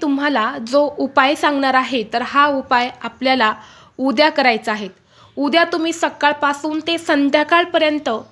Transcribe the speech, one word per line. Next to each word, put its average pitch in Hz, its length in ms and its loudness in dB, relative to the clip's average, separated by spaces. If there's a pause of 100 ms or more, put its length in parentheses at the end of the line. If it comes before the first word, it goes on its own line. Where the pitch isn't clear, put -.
तुम्हाला 277 500 0 (100)
जो 277 260 2 (100)
उपाय 277 360 2
सांगणार 277 400 0
आहे, 247 380 -2
तर 233 120 -2
हा 285 240 2
उपाय 254 420 0 (120)
आपल्याला 247 520 0 (440)
उद्या 269 320 2
करायचा 240 420 0
आहे. 208 160 -6 (480)
उद्या 285 280 2
तुम्ही 330 280 -2
सकाळपासून 294 920 -2
ते 330 120 -2
संध्याकाळपर्यंत 302 1080 0 (240)